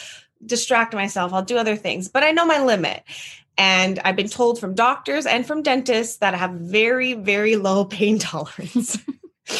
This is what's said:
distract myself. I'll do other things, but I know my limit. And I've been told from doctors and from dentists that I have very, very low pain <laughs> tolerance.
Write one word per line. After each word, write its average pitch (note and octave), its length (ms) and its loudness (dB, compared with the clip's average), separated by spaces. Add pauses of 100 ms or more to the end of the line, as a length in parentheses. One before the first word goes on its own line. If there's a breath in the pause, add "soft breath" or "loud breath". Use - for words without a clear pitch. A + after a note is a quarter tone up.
(440 loud breath)
distract A3+ 500 0
myself. G3 380 -2
I'll F#3+ 120 0
do A#3+ 140 -2
other A3 180 0
things, F#3 320 -6
but C#4 160 2
I D#4 80 4
know E4+ 120 4
my D#4+ 200 4
limit. G3 400 0 (520 loud breath)
And F#3+ 440 4
I've F#3+ 160 0
been G3+ 120 -2
told A#3 300 0
from F#3+ 160 -6
doctors B3+ 520 0
and A#3+ 200 0
from D4+ 160 -4
dentists B3+ 540 0
that F#3+ 180 0
I F3+ 40 -4
have F3+ 160 -2
very, A3 580 0
very G#3 420 0
low G3 300 2
pain G#3+ 340 0
<laughs> - 0 -
tolerance. E3+ 800 -6 (600 loud breath)